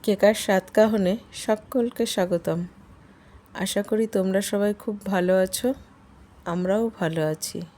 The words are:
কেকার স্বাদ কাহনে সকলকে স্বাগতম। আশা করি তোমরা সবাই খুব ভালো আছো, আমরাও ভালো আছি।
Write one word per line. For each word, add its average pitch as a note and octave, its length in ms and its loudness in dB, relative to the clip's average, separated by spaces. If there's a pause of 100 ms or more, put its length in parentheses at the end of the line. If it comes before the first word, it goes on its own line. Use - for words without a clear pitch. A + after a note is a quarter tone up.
কেকার G#3 320 4
স্বাদ F#3+ 380 0
কাহনে G#3+ 400 4 (260)
সকলকে A#3 680 -2
স্বাগতম। F3 540 -2 (960)
আশা F#3+ 280 -2
করি A3 240 0
তোমরা F#3+ 340 0
সবাই G#3 320 0
খুব G#3 220 -8 (100)
ভালো F#3 320 2
আছো, F#3 320 0 (760)
আমরাও F3+ 380 0 (140)
ভালো D#3+ 280 -2
আছি। D#3 340 -6 (180)